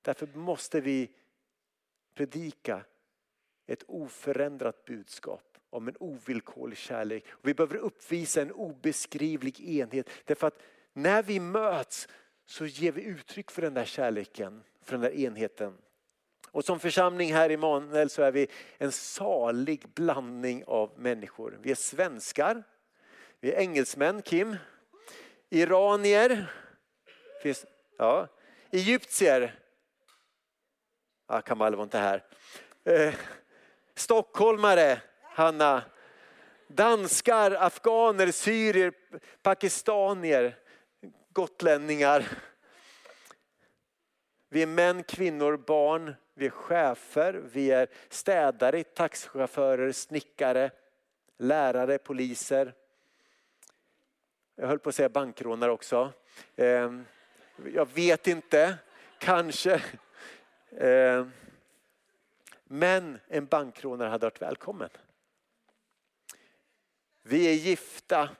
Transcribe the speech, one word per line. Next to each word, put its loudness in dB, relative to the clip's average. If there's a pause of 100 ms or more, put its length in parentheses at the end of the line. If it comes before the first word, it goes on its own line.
Därför -6
måste -6
vi -4 (1000)
predika -8 (800)
ett -10
oförändrat -6
budskap -16 (120)
om -10
en -12
ovillkorlig -10
kärlek. -8
Och -8
vi 0
behöver -2
uppvisa -6
en -6
obeskrivlig -6
enhet. -6 (160)
Därför -2
att -4 (320)
när 2
vi -4
möts -4 (380)
så -12
ger -2
vi -10
uttryck -14
för -8
den -4
där -4
kärleken, -6 (180)
för -14
den -6
där -2
enheten. -6 (760)
Och -6
som -2
församling 0
här 4
i 0
Manuel 0
så -4
är 4
vi 0 (300)
en -4
salig -4
blandning -4
av -2
människor. -8
Vi -4
är 0
svenskar, -4 (760)
vi -4
är 0
engelsmän, 0
Kim, -2 (920)
iranier, 4 (880)
finns, -4 (320)
ja, 2 (440)
egyptier, 2 (1700)
ja, -4
Kamal 0
var -6
inte -6
här, -2 (600)
eh, 4 (840)
stockholmare, 4 (340)
Hanna, 4 (840)
danskar, 4
afghaner, 2
syrier, 2 (480)
pakistanier, 0 (800)
gotlänningar. 2 (2250)
Vi 0
är 2
män, 2
kvinnor, -2
barn. 0 (180)
Vi -6
är -2
chefer, -2
vi -2
är 4 (220)
städare, 0
taxichaufförer, -2
snickare, -2 (640)
lärare, 0
poliser. -4 (1800)
Jag -6
höll 0
på -6
att -6
säga 2
bankrånare -2
också. -2 (420)
Ehm, 2 (680)
jag 0
vet 2
inte, 2 (420)
kanske. 2 (960)
Ehm, 4 (1300)
men -2
en -4
bankrånare -2
hade -2
varit -4
välkommen. -10 (2500)
Vi 4
är 4
gifta. 0 (100)